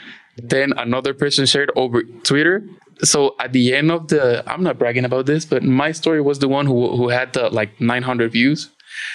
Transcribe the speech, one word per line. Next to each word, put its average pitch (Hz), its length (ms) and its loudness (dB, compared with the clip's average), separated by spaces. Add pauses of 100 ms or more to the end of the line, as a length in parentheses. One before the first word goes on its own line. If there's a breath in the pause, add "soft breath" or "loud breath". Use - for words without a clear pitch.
(380 loud breath)
Then 135 380 0
another 127 380 -2
person 135 320 0
shared 139 300 0
over 120 280 0 (200)
Twitter. 165 400 2 (380)
So 143 380 2
at 127 140 -6
the 127 220 2
end 151 160 2
of 160 160 -4
the, 131 400 2
I'm 180 160 -4
not 147 160 -2
bragging 123 260 0
about 131 220 -2
this, 156 180 0
but - 180 -2
my 139 280 2
story 160 280 0
was 143 200 0
the 139 80 0
one 139 180 0
who, 127 300 2
who 123 140 0
had 123 240 -2
the, 123 160 0
like, 107 300 -4
nine 120 240 0
hundred 120 280 0
views. 131 380 0 (460 loud breath)